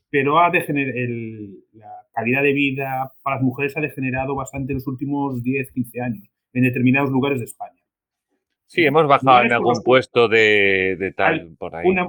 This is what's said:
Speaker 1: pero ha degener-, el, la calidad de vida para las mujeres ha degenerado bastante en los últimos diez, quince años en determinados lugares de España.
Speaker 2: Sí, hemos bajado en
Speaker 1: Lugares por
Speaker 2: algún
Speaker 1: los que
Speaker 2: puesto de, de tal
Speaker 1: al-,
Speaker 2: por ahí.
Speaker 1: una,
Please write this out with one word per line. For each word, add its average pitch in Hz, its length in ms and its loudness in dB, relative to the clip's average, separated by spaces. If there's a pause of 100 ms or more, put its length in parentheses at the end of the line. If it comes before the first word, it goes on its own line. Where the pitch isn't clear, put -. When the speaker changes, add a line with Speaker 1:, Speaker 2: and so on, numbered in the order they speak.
Speaker 1:
pero 143 300 0
ha 170 140 4
degener-, 143 440 -2
el, 110 760 -8
la 107 180 -20 (240)
calidad 123 300 0
de 143 80 4
vida 135 600 -4 (120)
para 135 120 -4
las 131 60 -6
mujeres 135 340 -2
ha 156 40 -6
degenerado 135 560 -6
bastante 135 360 -8
en 135 40 -4
los 127 100 -10
últimos 139 560 -6
diez, 131 300 -4
quince 120 280 -6
años 123 280 -8 (240)
en 127 100 0
determinados 131 480 2
lugares 135 300 0
de 113 60 -8
España. - 280 -16 (920)
Speaker 2:
Sí, - 200 0
hemos 147 220 4
bajado 131 320 6
en 120 80 4
Speaker 1:
Lugares - 0 -
por 120 80 2
Speaker 2:
algún 120 140 2
Speaker 1:
los 117 100 0
que 95 40 -10
Speaker 2:
puesto 120 440 4
de, 101 720 4
de 95 120 -4
tal 101 280 0
Speaker 1:
al-, 82 160 -18
Speaker 2:
por 90 180 -12
ahí. 175 140 -2
Speaker 1:
una, 185 200 0